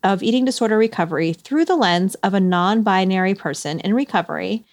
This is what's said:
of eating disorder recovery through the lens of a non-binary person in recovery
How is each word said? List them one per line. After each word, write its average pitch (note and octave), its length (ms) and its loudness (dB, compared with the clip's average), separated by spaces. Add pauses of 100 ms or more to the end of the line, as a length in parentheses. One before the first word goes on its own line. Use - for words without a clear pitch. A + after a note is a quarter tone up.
of F#3+ 200 0
eating B3 220 2
disorder A3 340 0
recovery E3 540 0
through D#4 320 -2
the F#4 100 2
lens F#3 400 2
of G3 180 -2
a G3 60 2
non-binary F#3+ 960 2
person D3+ 460 -6
in G3 120 -2
recovery G#3+ 800 -4